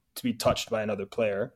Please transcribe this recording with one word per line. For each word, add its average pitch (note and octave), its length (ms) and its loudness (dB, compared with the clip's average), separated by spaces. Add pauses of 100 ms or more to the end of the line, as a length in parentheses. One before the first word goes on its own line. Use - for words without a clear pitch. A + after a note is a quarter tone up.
(160)
to - 80 -6
be A#2+ 100 2
touched - 360 2
by A2 120 0
another G#2 240 -2
player G#2+ 500 0